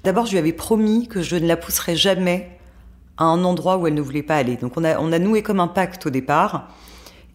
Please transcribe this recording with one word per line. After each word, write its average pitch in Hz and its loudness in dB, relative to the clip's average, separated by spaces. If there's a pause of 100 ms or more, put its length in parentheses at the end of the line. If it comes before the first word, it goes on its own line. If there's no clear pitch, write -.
D'abord, 190 2
je 202 -4
lui 190 2
avais 165 2
promis 220 0
que 190 -4
je 160 -4
ne 165 0
la 165 4
pousserais 170 -4
jamais 180 0 (600)
à 156 0
un 165 4
endroit 180 2
où 170 0
elle 156 2
ne 147 0
voulait 143 -4
pas 156 0
aller. 123 0
Donc 123 -6
on 165 -2
a, 160 2
on 160 0
a 170 2
noué 208 2
comme 190 0
un 170 2
pacte 180 -4
au 156 -2
départ, 147 0 (640)